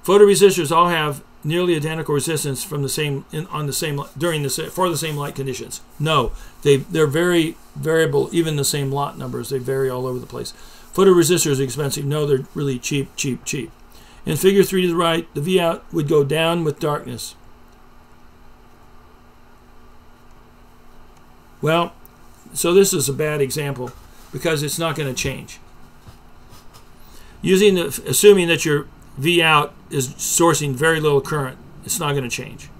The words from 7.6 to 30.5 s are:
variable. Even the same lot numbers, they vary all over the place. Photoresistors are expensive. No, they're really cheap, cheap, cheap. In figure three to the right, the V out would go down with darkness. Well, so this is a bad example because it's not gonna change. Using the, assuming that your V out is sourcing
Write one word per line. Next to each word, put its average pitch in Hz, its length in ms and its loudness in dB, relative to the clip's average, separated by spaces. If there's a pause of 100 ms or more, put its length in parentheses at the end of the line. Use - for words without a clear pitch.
variable. 147 560 0
Even 160 240 0
the 139 80 -2
same 139 260 -2
lot 143 260 -4
numbers, 123 320 -8
they 135 100 -4
vary 135 300 -2
all 127 180 -4
over 123 120 -6
the 123 80 -12
place. 120 260 -10 (400)
Photoresistors 170 680 6
are - 20 2
expensive. 139 420 -4
No, 147 220 -2
they're 143 280 2
really 139 240 -2
cheap, - 380 -4
cheap, 123 280 -6
cheap. 120 260 -8 (540)
In 156 120 -2
figure 190 280 6
three 185 180 0
to 180 60 2
the 170 80 0
right, 165 380 0
the 143 60 -6
V 180 200 2
out 165 320 0
would 156 160 -2
go 151 160 4
down 165 400 0
with 151 160 -4
darkness. 147 560 -6 (4000)
Well, 160 300 0 (640)
so 170 180 0
this 196 200 6
is 143 160 0
a 139 40 -4
bad 151 280 -4
example 135 500 -4 (420)
because 147 300 -2
it's 147 160 -4
not 160 180 -2
gonna 139 180 -4
change. - 440 -8 (1800)
Using 190 320 4
the, 170 120 0 (200)
assuming 185 420 4
that 165 160 0
your 147 240 -2 (300)
V 170 240 0
out 151 320 2 (160)
is 135 180 -4
sourcing 147 640 0